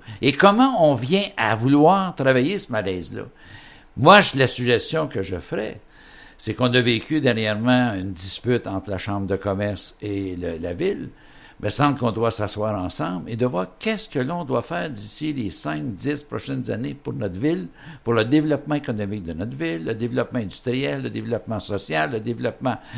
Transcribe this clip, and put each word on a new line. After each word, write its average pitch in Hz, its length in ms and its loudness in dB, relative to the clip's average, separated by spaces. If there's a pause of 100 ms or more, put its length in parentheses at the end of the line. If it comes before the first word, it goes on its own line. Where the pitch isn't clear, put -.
(220)
Et 139 100 6
comment 202 580 6
on 139 60 4
vient 151 300 0 (120)
à 110 180 2
vouloir 151 600 6
travailler 135 420 4
ce 185 140 -8
malaise-là ? 98 520 -4 (720)
Moi, 180 240 10
je, - 180 2
la 127 80 6
suggestion 123 580 0
que 117 160 -4
je 92 160 -4
ferais, - 420 -6 (600)
c'est 110 160 -4
qu'on 123 180 2
a 127 80 6
vécu 120 400 2
dernièrement 117 720 2
une 95 200 -6
dispute 95 520 -2
entre 98 240 -6
la 98 80 -4
Chambre 101 300 -4
de 95 80 0
commerce 101 680 -4
et 98 340 -4
le, 85 220 -6
la 87 160 -6
ville. 156 360 -4 (500)
Il - 60 -6
me 101 40 -2
semble 139 300 0
qu'on 120 120 0
doit 113 200 0
s'asseoir 107 420 -4 (100)
ensemble 151 460 -6
et 123 60 -6
de 123 100 0
voir 175 220 -2 (100)
qu'est-ce 220 320 -4
que - 80 -6
l'on 165 280 -4
doit 123 180 -2
faire 175 260 -6
d'ici 131 420 -6
les 120 200 -4
cinq, 151 420 -6
dix 131 300 -4
prochaines 123 480 -6
années 131 240 -6
pour 131 180 -8
notre 98 260 -6
ville, 165 280 0 (360)
pour 117 100 2
le 113 120 4
développement 147 480 2
économique 107 500 -4
de 82 100 -6
notre 107 220 -6
ville, 165 300 -4
le 117 80 -2
développement 120 460 -2
industriel, 131 640 -4
le 117 80 -6
développement 113 480 -4
social, 151 520 -2
le 113 80 -2
développement, 117 580 -4 (200)